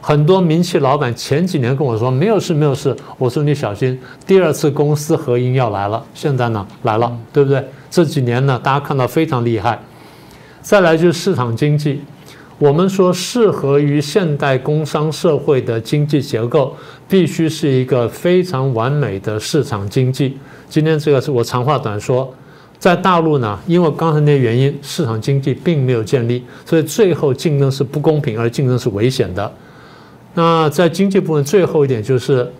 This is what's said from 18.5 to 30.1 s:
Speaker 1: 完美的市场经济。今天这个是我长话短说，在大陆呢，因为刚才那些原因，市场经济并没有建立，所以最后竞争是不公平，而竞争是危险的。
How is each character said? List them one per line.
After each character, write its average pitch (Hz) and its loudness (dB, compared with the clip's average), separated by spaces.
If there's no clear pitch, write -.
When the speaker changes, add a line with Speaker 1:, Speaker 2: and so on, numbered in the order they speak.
Speaker 1:
完 113 0
美 117 -2
的 107 -4
市 139 -2
场 101 -6
经 127 0
济。 131 -4
今 156 0
天 160 2
这 151 -2
个 139 4
是 151 -6
我 120 0
长 123 -2
话 143 2
短 104 -6
说， 135 -2
在 180 2
大 185 2
陆 156 2
呢， 104 -2
因 175 2
为 160 2
刚 160 -2
才 151 2
那 147 4
些 143 4
原 117 2
因， 139 0
市 - -4
场 113 -4
经 139 0
济 135 -2
并 156 0
没 127 0
有 113 0
建 120 0
立， 123 -2
所 165 2
以 156 2
最 180 2
后 139 0
竞 143 -2
争 139 2
是 135 -2
不 139 -6
公 151 2
平， 123 -4
而 117 0
竞 135 -2
争 123 2
是 120 -2
危 104 0
险 107 -2
的。 101 -6